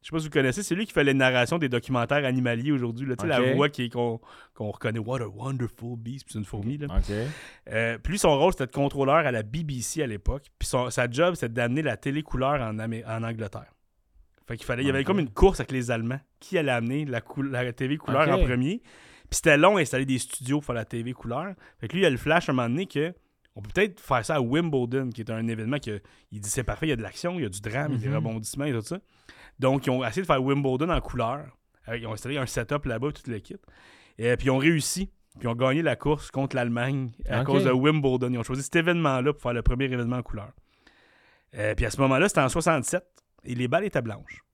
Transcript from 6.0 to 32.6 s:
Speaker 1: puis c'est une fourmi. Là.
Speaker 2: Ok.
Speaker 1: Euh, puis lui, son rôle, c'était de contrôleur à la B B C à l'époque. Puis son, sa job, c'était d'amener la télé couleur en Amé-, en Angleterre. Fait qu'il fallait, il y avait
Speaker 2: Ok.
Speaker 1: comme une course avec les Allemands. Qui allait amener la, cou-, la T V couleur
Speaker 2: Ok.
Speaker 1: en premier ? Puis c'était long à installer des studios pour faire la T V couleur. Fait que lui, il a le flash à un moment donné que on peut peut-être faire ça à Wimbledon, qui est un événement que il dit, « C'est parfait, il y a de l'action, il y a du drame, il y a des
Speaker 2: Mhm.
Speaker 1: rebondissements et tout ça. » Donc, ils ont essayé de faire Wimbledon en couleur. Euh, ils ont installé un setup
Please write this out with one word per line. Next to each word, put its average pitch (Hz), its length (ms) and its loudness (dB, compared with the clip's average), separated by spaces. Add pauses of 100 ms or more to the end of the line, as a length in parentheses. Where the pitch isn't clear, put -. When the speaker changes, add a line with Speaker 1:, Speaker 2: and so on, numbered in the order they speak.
Speaker 1:
puis - 80 -20
c'est 110 60 -6
une 104 60 -4
fourmi. 110 320 -6
Là. 143 100 -8 (100)
Speaker 2:
Ok. 98 140 2 (600)
Speaker 1:
Euh, 113 280 0
puis 147 140 -4
lui, 202 60 -2
son 151 180 6
rôle, 170 140 6
c'était 135 160 -2
de - 40 -12
contrôleur 139 440 2 (100)
à 131 60 2
la 113 120 0
B 123 200 -6
B 139 160 -6
C 151 240 -4
à 131 40 -2
l'époque. 113 400 -4 (120)
Puis - 80 -2
son, 123 220 0
sa 120 200 0
job, 165 260 2
c'était 123 180 -4
d'amener 123 280 0
la 127 160 -2
télé 143 260 -4
couleur 135 380 0
en 110 160 -4
Amé-, 113 300 -6
en 113 160 -4
Angleterre. 113 480 -8 (760)
Fait 120 100 -8
qu'il - 80 -14
fallait, 123 180 -2
il 139 40 2
y - 20 2
avait 135 100 2
Speaker 2:
Ok. 139 80 0
Speaker 1:
comme 196 120 2
une 139 120 0
course 185 280 6
avec 131 120 -4
les 127 200 -2
Allemands. 117 280 -2 (200)
Qui - 180 -4
allait 147 140 2
amener 127 340 -2
la, 120 160 -4
cou-, - 200 -8
la 127 320 -4
T 131 140 -4
V 147 100 -2
couleur 151 300 2
Speaker 2:
Ok. 170 60 4
Speaker 1:
en 185 100 4
premier ? 131 380 0 (480)
Puis - 80 -4
c'était 151 200 6
long 190 200 8
à 175 40 4
installer 135 240 0
des 131 140 0
studios 135 380 -4
pour 143 80 -4
faire 123 100 -4
la 113 100 -4
T 117 160 -6
V 123 120 -8
couleur. 147 400 -6 (260)
Fait 113 80 -10
que 113 60 -10
lui, 185 100 2
il - 20 6
a 156 60 6
le 123 60 0
flash 160 300 2
à 156 40 0
un 135 40 2
moment 120 140 2
donné 160 160 0
que 156 260 -2 (440)
on 104 60 -12
peut 101 120 -12
peut-être 190 280 0
faire 117 220 2
ça 160 120 -2
à 147 60 2
Wimbledon, 131 680 0
qui 113 120 -10
est 107 100 -8
un 113 160 -4
événement 113 320 -2
que 104 220 -8 (300)
il 104 100 -12
dit, « 101 100 -8
C'est 123 140 -2
parfait, 113 220 -4
il - 20 2
y - 20 2
a 123 60 2
de 113 40 -4
l'action, 170 380 -6
il 147 40 0
y - 20 -2
a 101 40 -4
du 95 120 -10
drame, 123 320 -2
il - 20 0
y - 40 0
a - 20 -4
des 120 80 -2
Speaker 2:
Mhm. 143 80 0
Speaker 1:
rebondissements 117 480 -4
et 147 80 -2
tout 113 80 -2
ça. » 170 180 -8 (600)
Donc, 131 260 2
ils 139 40 2
ont 127 140 2
essayé 117 180 -2
de 175 60 -6
faire 139 160 4
Wimbledon 139 460 2
en 156 120 0
couleur. 135 440 -4 (420)
Euh, 117 100 -6
ils 113 100 -10
ont 110 60 -6
installé 127 240 -6
un 131 80 -2
setup 143 400 -4